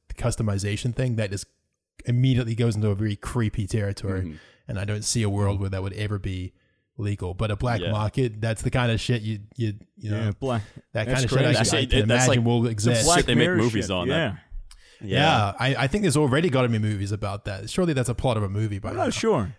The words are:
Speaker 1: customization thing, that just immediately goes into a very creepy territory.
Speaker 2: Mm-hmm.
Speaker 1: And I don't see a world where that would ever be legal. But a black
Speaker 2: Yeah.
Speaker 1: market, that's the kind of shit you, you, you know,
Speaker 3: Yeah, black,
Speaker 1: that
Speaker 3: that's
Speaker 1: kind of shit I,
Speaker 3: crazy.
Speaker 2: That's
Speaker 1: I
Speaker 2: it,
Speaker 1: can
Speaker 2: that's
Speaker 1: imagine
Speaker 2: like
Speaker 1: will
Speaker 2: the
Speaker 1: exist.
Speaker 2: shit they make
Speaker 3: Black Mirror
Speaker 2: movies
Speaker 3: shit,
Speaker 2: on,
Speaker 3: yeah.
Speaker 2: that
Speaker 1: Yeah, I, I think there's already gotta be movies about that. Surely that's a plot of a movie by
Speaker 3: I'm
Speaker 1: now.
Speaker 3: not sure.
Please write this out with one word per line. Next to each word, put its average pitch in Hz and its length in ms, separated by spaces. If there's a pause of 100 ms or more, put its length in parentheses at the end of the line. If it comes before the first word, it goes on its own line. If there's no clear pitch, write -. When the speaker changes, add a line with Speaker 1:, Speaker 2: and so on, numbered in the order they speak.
(140)
Speaker 1:
customization 104 800
thing, 127 220
that 107 140
just 101 160 (580)
immediately 123 500
goes 117 220
into 107 120
a 101 60
very 104 220
creepy 110 500
territory. 98 560
Speaker 2:
Mm-hmm. 80 120 (340)
Speaker 1:
And 113 100
I 98 60
don't 107 200
see 120 180
a 101 80
world 101 300
where 95 100
that 95 120
would 98 120
ever 104 240
be 92 340 (460)
legal. 101 340
But 104 180
a 101 60
black 120 240
Speaker 2:
Yeah. 85 120
Speaker 1:
market, 107 480
that's 113 220
the 123 80
kind 123 220
of 110 80
shit 120 220
you, 107 160 (180)
you, 110 180 (220)
you 107 140
know, 107 140
Speaker 3:
Yeah, 107 140
black, 123 240 (300)
Speaker 1:
that 113 140
Speaker 3:
that's - 60
Speaker 1:
kind 131 120
of 113 60
shit 131 80
I, 131 40
Speaker 3:
crazy. 120 140
Speaker 2:
That's 113 160
Speaker 1:
I 156 60
Speaker 2:
it, 139 120
Speaker 1:
can 110 180
Speaker 2:
that's 123 180
Speaker 1:
imagine 123 180
Speaker 2:
like - 20
Speaker 1:
will 117 160
Speaker 2:
the 117 80
Speaker 1:
exist. 117 440
Speaker 2:
shit - 120
they 120 80
make 117 120
Speaker 3:
Black - 80
Mirror - 20
Speaker 2:
movies 110 300
Speaker 3:
shit, 95 40
Speaker 2:
on, 90 180
Speaker 3:
yeah. 139 280 (640)
Speaker 2:
that 110 80
Speaker 1:
Yeah, 120 500
I, 131 180
I 127 100
think 208 160
there's 151 160
already 151 320
gotta 127 180
be 113 100
movies 104 340
about 101 340
that. 101 240
Surely 175 240
that's 127 160
a 117 40
plot 123 220
of 107 60
a 95 80
movie 104 280
by 92 120
Speaker 3:
I'm - 60
Speaker 1:
now. 359 80
Speaker 3:
not - 100
sure. 147 440